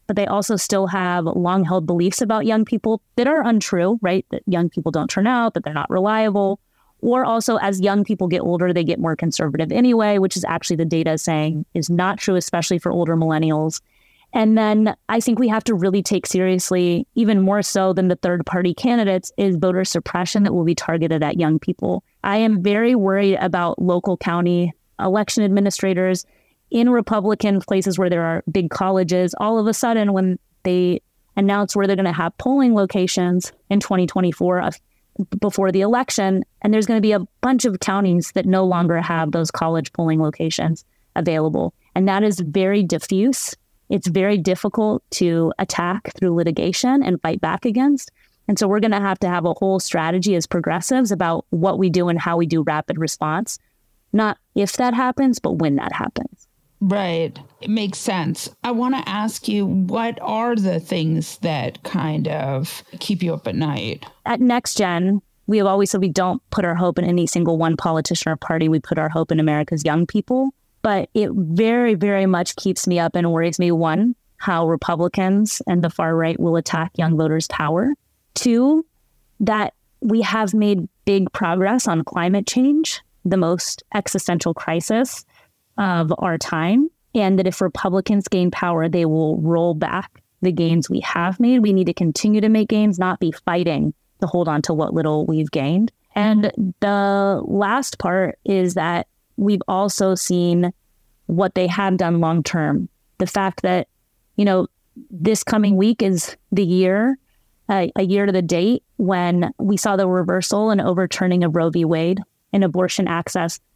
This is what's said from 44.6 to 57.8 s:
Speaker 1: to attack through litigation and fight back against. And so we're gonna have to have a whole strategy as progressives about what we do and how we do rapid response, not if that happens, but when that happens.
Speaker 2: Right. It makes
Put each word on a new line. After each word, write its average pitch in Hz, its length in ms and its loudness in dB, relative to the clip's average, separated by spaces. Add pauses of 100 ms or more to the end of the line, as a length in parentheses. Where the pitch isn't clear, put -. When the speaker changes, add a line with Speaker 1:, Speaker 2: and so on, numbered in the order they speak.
Speaker 1:
to 165 480 0
attack 180 580 -4
through 180 160 0
litigation 180 720 0
and 180 180 -2
fight 165 180 -2
back 165 260 -4
against. 254 460 0 (360)
And 208 100 0
so 208 100 2
we're 202 120 2
gonna 208 200 2
have 196 200 -2
to 185 100 0
have 175 160 0
a 170 80 0
whole 190 260 0
strategy 180 560 0
as 165 120 -2
progressives 185 640 0
about 165 400 -2
what 180 260 0
we 185 140 2
do 175 180 2
and 170 100 0
how 170 180 -2
we 170 100 2
do 160 160 0
rapid 151 340 -4
response, 160 640 -4 (520)
not 214 280 -2 (160)
if 202 220 -2
that 247 180 0
happens, 254 420 0
but 160 220 -4
when 151 160 2
that - 180 -4
happens. - 540 -8 (340)
Speaker 2:
Right. 180 580 -2 (220)
It - 80 -8
makes 208 300 -4